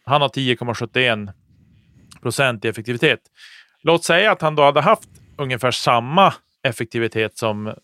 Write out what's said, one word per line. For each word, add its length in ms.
Han 180
har 60
tio 280
komma 180
sjuttioen 560
procent 420
i 40
effektivitet. 520
Låt 220
säga 280
att 100
han 120
då 100
hade 160
haft 280
ungefär 340
samma 640
effektivitet 760
som 460